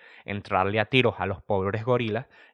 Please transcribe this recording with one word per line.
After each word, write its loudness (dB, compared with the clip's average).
entrarle 0
a 2
tiros 2
a -2
los -6
pobres -2
gorilas, -2